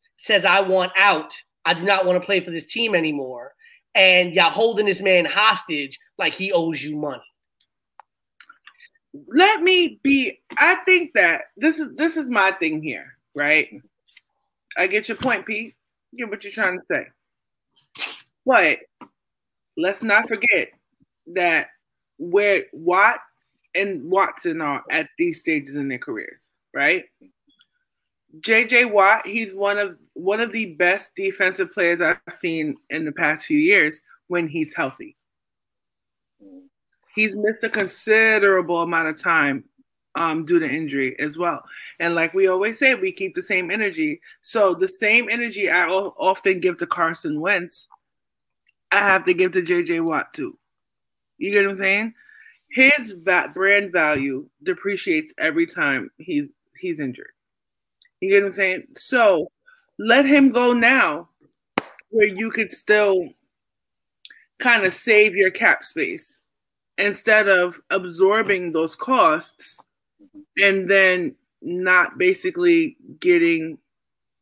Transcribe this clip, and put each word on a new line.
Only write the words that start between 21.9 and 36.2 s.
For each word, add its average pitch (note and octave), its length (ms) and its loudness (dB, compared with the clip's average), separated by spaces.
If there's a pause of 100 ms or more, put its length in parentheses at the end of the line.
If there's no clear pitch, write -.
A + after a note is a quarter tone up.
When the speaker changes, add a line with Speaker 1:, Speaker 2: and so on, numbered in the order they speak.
Speaker 2:
where F#3 540 0
Watt F3+ 460 2 (560)
and F3+ 360 -4
Watson F3+ 500 -2
are C#3+ 300 -6
at D#3 260 -4
these E3+ 240 -2
stages C#3+ 360 -6
in C#3 120 -6
their B2+ 100 -8
careers, - 500 -12 (240)
right? D3 320 0 (1400)
J A3 240 2
J A#3 200 2
Watt, G#3 420 2
he's G3+ 280 -8
one G3+ 240 -2
of, F#3+ 180 -6 (180)
one G3 260 -4
of A#3 120 -4
the G#3 220 -8
best F3+ 420 -2
defensive F#3+ 560 -4
players F3 280 0
I've E3+ 180 0 (140)
seen D#3+ 440 -6 (140)
in D#3+ 140 -6
the D3 80 -6
past D#3 320 -2
few D3+ 140 0
years D#3+ 420 2 (260)
when E3+ 220 -4
he's D#3 260 -6
healthy. B2+ 420 -8 (2000)